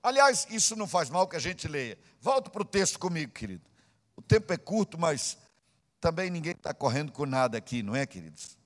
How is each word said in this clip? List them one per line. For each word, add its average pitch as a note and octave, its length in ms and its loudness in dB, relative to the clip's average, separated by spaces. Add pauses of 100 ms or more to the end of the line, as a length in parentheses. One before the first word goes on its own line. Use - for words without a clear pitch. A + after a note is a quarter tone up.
aliás, C4 480 6
isso A3 240 0
não G#3+ 120 -6
faz E3+ 220 0
mal F3+ 200 2
que F3 80 -10
a D3+ 40 -4
gente E3 280 -6
leia. C3 280 -6 (240)
Volta C4+ 300 0
pro G#3 140 -6
texto F#3+ 340 0
comigo, E3 340 -4
querido. F#2+ 320 -12 (520)
O - 40 -20
tempo G#3+ 320 4
é E3+ 40 0
curto, G#3+ 420 -2
mas D#3+ 400 -2 (600)
também F3 280 0
ninguém E3+ 260 -6
tá - 200 -8
correndo C3+ 380 0
com C#3+ 120 -4
nada C3 320 2
aqui, A#2 260 -4
não G#2 120 -4
é, C3+ 100 0
queridos? D#2+ 600 -16